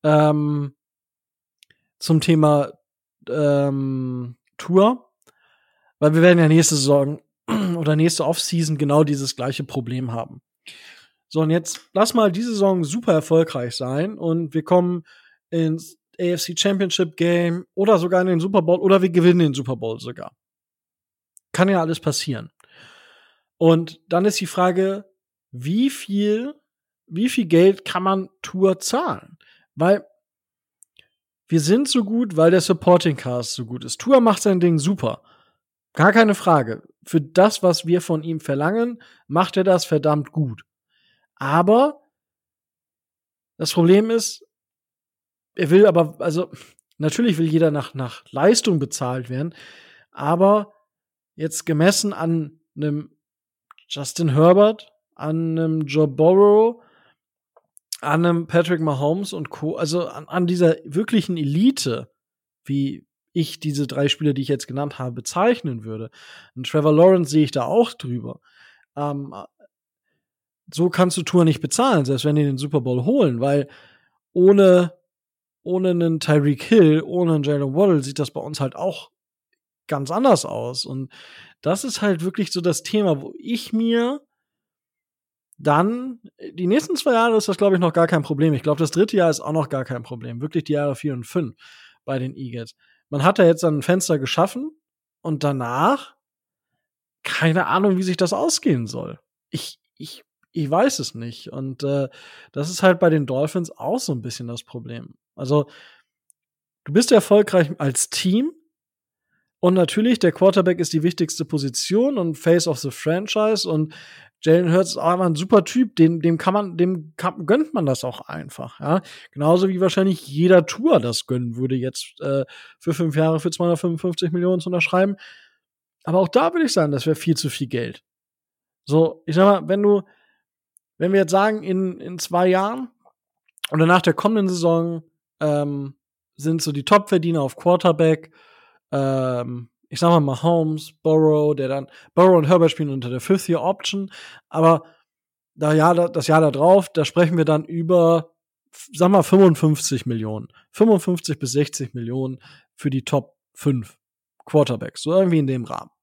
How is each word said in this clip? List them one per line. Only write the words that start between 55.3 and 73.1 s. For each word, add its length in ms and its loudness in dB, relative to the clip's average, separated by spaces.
einem 220 -2
Joe 260 0
Burrow, 760 4
an 240 0
einem 220 0
Patrick 340 0
Mahomes 500 -2
und 200 -10
Co., 240 -8
also 320 -4
an, 200 -16
an 200 -2
dieser 360 2
wirklichen 540 -2
Elite, 720 -2
wie 420 -6
ich 280 -4
diese 260 -4
drei 220 -2
Spieler, 260 -2
die 80 -4
ich 60 -6
jetzt 200 -4
genannt 300 -8
habe, 140 -10
bezeichnen 720 -2
würde. 260 -12
Und 120 -10
Trevor 260 2
Lawrence 360 6
sehe 140 4
ich 80 -2
da 140 -2
auch 280 0
drüber. 460 -10
Ähm, 400 -8
so 160 0
kannst 280 0
du 40 -6
Tour 240 2
nicht 160 0
bezahlen, 440 0
selbst 200 -2
wenn 120 2
die 60 2
den 140 -2
Super 240 -2
Bowl 240 -4
holen, 340 0